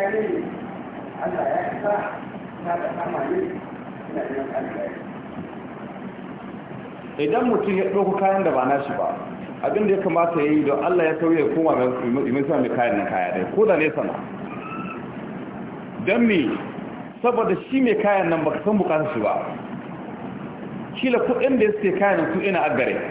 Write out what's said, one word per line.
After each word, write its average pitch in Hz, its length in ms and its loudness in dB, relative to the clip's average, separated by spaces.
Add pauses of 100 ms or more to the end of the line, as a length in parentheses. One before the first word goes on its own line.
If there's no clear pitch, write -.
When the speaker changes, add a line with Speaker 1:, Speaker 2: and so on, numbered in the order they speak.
Speaker 1:
yi 208 260 0
ni, 175 160 -2 (720)
Allah 175 320 -2
ya 165 200 2
isa, 208 260 0 (680)
na 170 140 -2
da - 180 -2
kama 175 320 -4
ni, 359 160 0 (640)
ina - 180 -4
neman - 280 -4
Allah - 260 -4
ya 120 80 -4
yi. - 160 -8 (2250)
Speaker 2:
Idan 233 240 2
mutum 202 260 2
ya 190 100 2
ɗauko 190 340 2
kayan 190 260 4
da 165 80 4
ba 131 140 2
nashi 139 260 0
ba, - 160 0 (540)
abin 202 260 2
da 190 80 4
ya - 60 0
kamata 170 360 2
ya 147 140 4
yi 151 120 4
don 139 200 2
Allah 175 200 4
ya 160 120 2
sauya 165 320 4
ya - 60 0
koma 160 200 4
mai, 127 140 4 (140)
mai, 123 280 2
mai 139 140 2
sa 143 160 2
mai - 80 2
kayan 117 300 2
nan 98 100 0
kaya 92 240 0
dai, 92 240 0
ko 214 80 6
da 190 120 6
nesa 151 280 2
na. - 100 -4 (1900)
Don 233 260 4
me? 196 120 6 (840)
Saboda 226 320 4 (140)
shi 269 100 2
mai 233 160 4
kayan 196 320 4
nan 165 160 2
baka 151 180 0
san 208 140 4
bukatar 156 400 2
shi 113 40 0
ba. 101 140 2 (1600)
Kila 247 260 2
kuɗin 254 400 4
da 214 60 6
ya 208 80 6
suke 202 260 2
kayan 196 200 6
nan 156 140 2
su 185 80 0
ina 190 200 2
a 151 100 2
gare. 110 260 2 (140)